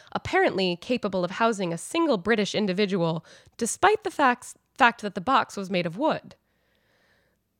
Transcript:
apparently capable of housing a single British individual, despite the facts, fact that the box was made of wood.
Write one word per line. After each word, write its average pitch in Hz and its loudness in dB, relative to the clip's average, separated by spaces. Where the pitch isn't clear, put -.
apparently 190 0
capable 196 -4
of 180 -6
housing 196 0
a 170 -6
single 320 0
British 208 0
individual, 180 0
despite 370 2
the 381 -2
facts, 254 0
fact 240 4
that 208 -6
the 202 -4
box 220 0
was 190 -10
made 180 0
of 165 -6
wood. 269 -2